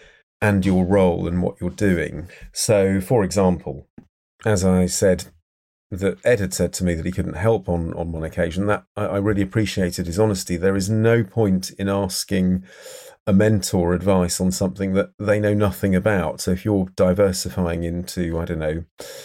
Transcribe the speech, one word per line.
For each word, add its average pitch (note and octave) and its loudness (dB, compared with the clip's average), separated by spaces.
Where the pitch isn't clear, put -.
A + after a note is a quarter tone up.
and G2+ 2
your F#2 2
role F2+ 2
and F2 -2
what F2+ -2
you're F2+ -4
doing. E2+ -2
So, G2 2
for A2+ 2
example, F2 0
as G2+ 2
I F#2 4
said, F2+ 0
that F#2+ -4
Ed A#2+ 2
had F#2 -4
said F2 0
to - -6
me F2 2
that E2 -4
he F#3 -4
couldn't E2 -4
help F#2 0
on, E2+ -2
on E2+ -6
one D#2+ -6
occasion, F2 -2
that G#2 0
I, G#2 -4
I F2+ -2
really G2+ 0
appreciated F#2+ -2
his E2+ -4
honesty. G2+ 0
There F#2+ 0
is F#2+ -2
no A2+ 2
point F#2+ 0
in G2 -4
asking F#2+ -2
a G#2 2
mentor F#2+ 2
advice F2+ 0
on F#2 0
something F#2+ -4
that G2 0
they G#2 0
know G#2 2
nothing G2 0
about. F#2 0
So F#2+ -2
if F2+ -2
you're G2+ 0
diversifying F#2 0
into, E2+ -4
I E2+ -4
don't E2+ -4
know, D#2 -4